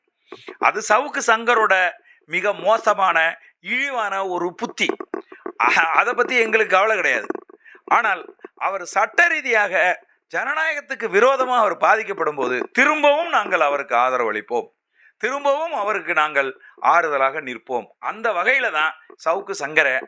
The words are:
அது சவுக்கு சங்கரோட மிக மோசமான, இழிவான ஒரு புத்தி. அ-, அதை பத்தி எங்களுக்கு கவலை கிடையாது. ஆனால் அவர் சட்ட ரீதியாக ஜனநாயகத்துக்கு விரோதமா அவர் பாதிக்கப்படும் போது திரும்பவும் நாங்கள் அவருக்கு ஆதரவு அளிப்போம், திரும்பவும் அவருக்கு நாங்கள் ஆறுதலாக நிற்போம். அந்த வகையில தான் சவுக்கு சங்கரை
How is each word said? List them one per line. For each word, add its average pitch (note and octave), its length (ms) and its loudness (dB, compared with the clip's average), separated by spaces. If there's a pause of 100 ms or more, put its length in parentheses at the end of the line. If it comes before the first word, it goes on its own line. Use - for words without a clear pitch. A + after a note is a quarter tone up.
(580)
அது E3+ 240 2
சவுக்கு C4 440 0
சங்கரோட A3 640 2 (340)
மிக F3+ 280 -2
மோசமான, F3+ 840 0 (220)
இழிவான G#3+ 640 -4
ஒரு F3 280 -4
புத்தி. - 340 -6 (720)
அ-, E3 300 2
அதை G3 220 0
பத்தி B3 220 -2
எங்களுக்கு A3 400 2
கவலை G#3+ 200 2
கிடையாது. C3 300 -2 (580)
ஆனால் G3 500 -2 (200)
அவர் F3+ 300 -6
சட்ட A3+ 440 2
ரீதியாக A#3+ 460 0 (580)
ஜனநாயகத்துக்கு C#4+ 760 -4
விரோதமா B3+ 500 4
அவர் G3+ 180 2
பாதிக்கப்படும் F3 600 0
போது B2 360 -2
திரும்பவும் D4 560 4
நாங்கள் G3+ 320 0
அவருக்கு C#3+ 360 0
ஆதரவு B2 360 2
அளிப்போம், A2 360 -4 (500)
திரும்பவும் C#4+ 540 -2
அவருக்கு G3+ 420 -4
நாங்கள் D3 460 0 (220)
ஆறுதலாக C#3+ 580 2
நிற்போம். B2 460 -8 (120)
அந்த G#3 340 -4
வகையில A3+ 400 0
தான் D#3 200 0 (240)
சவுக்கு F#3+ 420 -4
சங்கரை C#3+ 500 -2